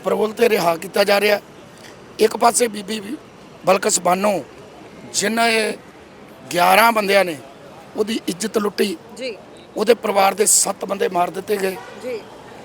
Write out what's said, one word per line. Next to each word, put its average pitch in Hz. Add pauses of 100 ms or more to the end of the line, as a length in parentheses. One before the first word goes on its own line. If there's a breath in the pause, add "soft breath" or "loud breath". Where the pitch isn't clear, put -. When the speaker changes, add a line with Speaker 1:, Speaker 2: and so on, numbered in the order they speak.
Speaker 1:
ਪਰੋਲ 202
ਤੇ 226
ਰਿਹਾ 170
ਕੀਤਾ 196
ਜਾ 202
ਰਿਹਾ। 202 (760 loud breath)
ਇੱਕ 220
ਪਾਸੇ 240
ਬੀਬੀ 208
ਵੀ 214 (500)
ਬਲਕਿਸ 196
ਬਾਨੋ, 185 (680)
ਜਿਨ੍ਹਾਂ 226
ਇਹ 220 (800)
ਗਿਆਰਾਂ 190
ਬੰਦਿਆਂ 196
ਨੇ 160 (580)
ਉਹਦੀ 220
ਇੱਜ਼ਤ 202
ਲੁੱਟੀ, 208 (180)
Speaker 2:
ਜੀ। 233 (400)
Speaker 1:
ਉਹਦੇ 214
ਪਰਿਵਾਰ 196
ਦੇ 202
ਸੱਤ -
ਬੰਦੇ 190
ਮਾਰ 180
ਦਿੱਤੇ 190
ਗਏ। 190 (260)
Speaker 2:
ਜੀ। 233 (440)